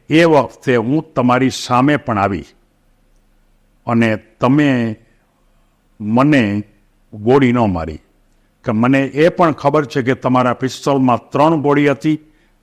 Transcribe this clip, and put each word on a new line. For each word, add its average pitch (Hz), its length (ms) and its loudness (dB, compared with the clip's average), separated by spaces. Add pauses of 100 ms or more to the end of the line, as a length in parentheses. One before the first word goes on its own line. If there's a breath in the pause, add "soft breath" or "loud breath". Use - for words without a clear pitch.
એ 160 140 4
વખતે 139 520 0
હું 131 380 -2
તમારી 127 360 2
સામે 131 480 0
પણ 117 200 -4
આવી 98 280 -2 (1400)
અને 113 280 0
તમે 127 800 -2 (1040)
મને 110 640 0 (500)
ગોળી 120 380 2
ન 123 60 0
મારી, 82 400 -2 (640)
કે 123 80 -6
મને 123 280 2
એ 139 300 0
પણ 175 220 0
ખબર 143 340 -2
છે 139 160 -6
કે 127 120 0
તમારા 123 400 0
પિસ્તોલમાં 131 760 -2
ત્રણ 151 320 0
ગોળી 143 300 2
હતી, 151 280 -2 (440 soft breath)